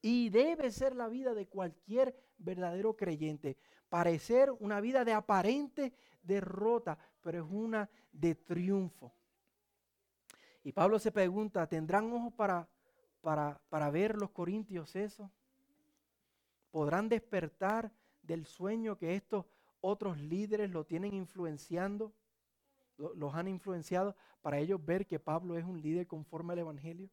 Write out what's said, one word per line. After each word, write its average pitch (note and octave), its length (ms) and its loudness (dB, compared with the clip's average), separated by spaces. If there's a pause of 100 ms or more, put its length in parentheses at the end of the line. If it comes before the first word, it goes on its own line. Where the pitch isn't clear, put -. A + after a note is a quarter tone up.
Y A#3 260 4
debe C4+ 440 4
ser C4 220 0
la A#3+ 140 -4
vida B3+ 240 -2
de G#3 140 -4
cualquier G3+ 680 0 (220)
verdadero F#3 600 -2
creyente, D#3 600 -2 (320)
parecer F3 720 4
una G#3 220 -2
vida B3 240 2
de A3+ 80 2
aparente A#3+ 800 2 (280)
derrota, G3 760 0 (220)
pero E3+ 240 -4
es D3+ 60 -10
una G#3+ 380 -2 (220)
de D#3+ 240 2
triunfo. F3+ 760 -2 (1500)
Y C#3 80 -8
Pablo G3+ 260 6
se G#3+ 140 0
pregunta, F#3+ 560 2
¿tendrán F#3+ 440 2
ojos A#3+ 200 -4
para, F#3 360 0 (520)
para, D3+ 480 0
para D3+ 220 0
ver G#3 260 2
los G#3 140 -4
corintios F#3 680 -6
eso? G3+ 340 -8 (1400)
¿Podrán D#3+ 380 0
despertar G#3 840 -2 (300)
del E3 240 -6
sueño G#3+ 500 -4
que E3+ 180 -2
estos G3 320 -4 (340)
otros F#3+ 380 -2
líderes G3 520 -2
lo D#3+ 140 -4
tienen F#3+ 300 -4
influenciando? F#3 1000 -4 (840)
¿Lo-, D3+ 180 -8
los D3 200 -6
han E3+ 120 -2
influenciado F#3 680 -2 (240)
para C#3+ 180 -2
ellos E3 260 0
ver F3+ 220 0
que D#3 140 -4
Pablo E3+ 360 -2
es E3+ 80 -4
un F3 160 -6
líder E3+ 280 -2
conforme E3 460 -8
al F3 60 -2
Evangelio? E3 520 -10